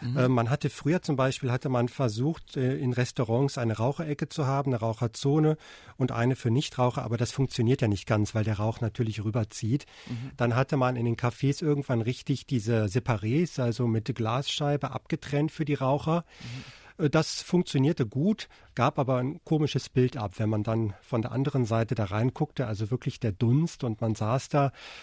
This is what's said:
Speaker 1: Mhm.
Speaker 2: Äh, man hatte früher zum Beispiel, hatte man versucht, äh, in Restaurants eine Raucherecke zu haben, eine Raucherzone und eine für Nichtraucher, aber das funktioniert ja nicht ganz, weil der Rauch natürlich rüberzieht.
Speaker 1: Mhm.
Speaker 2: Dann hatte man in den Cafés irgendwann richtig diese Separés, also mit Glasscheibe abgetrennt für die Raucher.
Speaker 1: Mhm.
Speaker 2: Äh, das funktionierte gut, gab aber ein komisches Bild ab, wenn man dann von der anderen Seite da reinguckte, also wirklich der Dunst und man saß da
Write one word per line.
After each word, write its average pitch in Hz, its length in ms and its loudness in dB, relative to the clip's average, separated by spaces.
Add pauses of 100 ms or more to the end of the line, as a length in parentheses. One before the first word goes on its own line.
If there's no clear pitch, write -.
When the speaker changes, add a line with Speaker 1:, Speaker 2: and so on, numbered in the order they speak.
Speaker 1:
Mhm. 123 160 -4
Speaker 2:
Äh, 127 120 4
man 120 220 2
hatte 143 200 0
früher 170 320 0
zum 156 120 0
Beispiel, 131 380 0
hatte 131 160 -2
man 123 200 2
versucht, 127 680 -2
äh, 131 200 0
in 135 160 -2
Restaurants 123 640 0
eine 113 180 0
Raucherecke 143 520 -2
zu 147 180 -2
haben, 139 260 2
eine 117 80 0
Raucherzone 139 760 2 (400)
und 127 140 0
eine 117 240 2
für 120 160 -2
Nichtraucher, 123 540 0
aber 113 120 -2
das 113 140 0
funktioniert 127 500 0
ja 123 60 4
nicht 104 200 0
ganz, 107 280 2
weil 110 80 2
der 104 160 0
Rauch 110 220 -2
natürlich 110 440 -2
rüberzieht. 110 600 -2 (220)
Speaker 1:
Mhm. 123 280 -8
Speaker 2:
Dann 120 200 2
hatte 135 200 2
man 127 200 2
in 117 80 -2
den 117 120 2
Cafés 135 460 0
irgendwann 143 380 0
richtig 123 460 -4
diese 113 400 0
Separés, 120 760 0
also 120 240 0
mit 113 260 0
Glasscheibe 139 800 -2
abgetrennt 143 600 -2
für 160 120 -4
die 143 100 0
Raucher. 147 500 0 (160)
Speaker 1:
Mhm. - 640 -8
Speaker 2:
Äh, 143 60 4
das - 320 0
funktionierte 151 640 2
gut, 156 420 0 (280)
gab 123 220 2
aber 127 200 2
ein 139 260 -4
komisches 151 440 0
Bild 127 280 2
ab, 104 220 -6
wenn 110 100 0
man 107 140 0
dann 113 380 0
von 117 220 -2
der 110 100 -6
anderen 135 320 0
Seite 113 320 0
da 110 80 0
reinguckte, 117 600 -2
also 107 240 -4
wirklich 127 280 -4
der 110 140 0
Dunst 123 500 2
und 113 180 -4
man 110 140 0
saß 110 340 -2
da 139 220 2 (320)